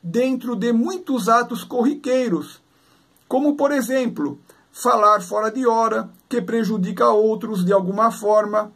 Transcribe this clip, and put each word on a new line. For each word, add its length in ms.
dentro 540
de 160
muitos 560
atos 340
corriqueiros, 960
como, 280
por 140
exemplo, 680
falar 480
fora 300
de 160
hora, 440
que 140
prejudica 680
outros 560
de 80
alguma 380
forma 640